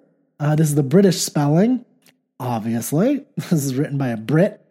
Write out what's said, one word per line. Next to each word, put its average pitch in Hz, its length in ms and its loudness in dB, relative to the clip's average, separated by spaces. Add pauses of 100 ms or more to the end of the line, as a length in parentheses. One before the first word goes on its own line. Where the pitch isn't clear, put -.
(400)
uh, 147 160 0
this 156 140 2
is 143 60 -2
the 147 80 2
British 175 380 2
spelling, 170 640 0 (540)
obviously. 123 920 -2
<laughs> - 60 -14
This 156 260 -2
is 135 120 -4
written 143 220 -4
by 135 120 -2
a 113 80 -4
Brit 151 540 0